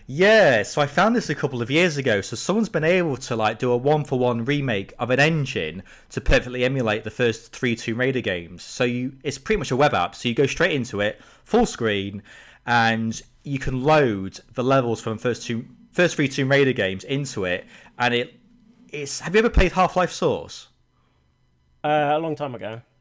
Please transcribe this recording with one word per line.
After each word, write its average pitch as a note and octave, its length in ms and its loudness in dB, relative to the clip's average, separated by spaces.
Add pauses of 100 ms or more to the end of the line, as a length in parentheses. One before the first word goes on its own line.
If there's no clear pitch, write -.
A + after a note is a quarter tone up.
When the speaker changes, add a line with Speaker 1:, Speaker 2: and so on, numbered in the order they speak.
Speaker 1:
Yeah, D#3 560 6
so - 180 -2
I C#3+ 60 2
found G#3 260 2
this G#3+ 160 -2
a D3 40 -4
couple C3+ 280 -4
of A#2 80 -4
years D#3+ 260 2
ago. A#2+ 260 2
So - 120 -10
someone's G3+ 340 -2
been D#3 140 -2
able E3+ 360 2
to, B2 180 -6
like, A2 240 0
do B2+ 100 2
a B2 60 4
one-for-one B2 680 2
remake C3 540 -2
of A#2+ 120 -2
an B2+ 100 4
engine B2 640 0 (260)
to - 100 -8
perfectly B2 440 2
emulate A#2 400 0
the G#2+ 60 -10
first - 420 -2
three A#2+ 240 -2
Tomb A#2 240 -4
Raider B2+ 200 0
games. F2 440 -6
So - 180 -6
you, B2 300 -2 (100)
it's C#3 160 -6
pretty G#3+ 220 -2
much C3 100 -6
a B2+ 60 0
web C#3 180 4
app. F2 220 -2
So - 120 -6
you A#2 60 0
go C#3+ 120 2
straight E3+ 260 0
into A#2 280 -4
it, G#2 200 -2 (240)
full A#3 220 2
screen, G2+ 540 -4 (460)
and A2+ 560 2 (220)
you C#3 160 -6
can B2+ 240 -4
load A#2+ 560 2 (140)
the B2 100 -4
levels B2 360 2
from A2 180 -6
first A#2+ 280 -4
two, A#2 180 -6 (280)
first F3 240 0
three C#3+ 120 2
Tomb C3+ 220 -2
Raider C#3 220 4
games F#2+ 320 -2
into C3+ 400 -6
it, F2+ 200 -2 (320)
and B2 160 0
it, A#2+ 220 -4 (540)
it's. D3 320 -10
Have E3+ 160 -2
you - 20 6
ever A3 120 4
played F#3 220 4
Half-Life F3+ 380 2
Source? - 560 -4 (1200)
Speaker 2:
Uh, D3 300 0
a D#3 40 0
long D#3+ 180 -6
time C#3 200 -8
ago. A2+ 260 -12 (180)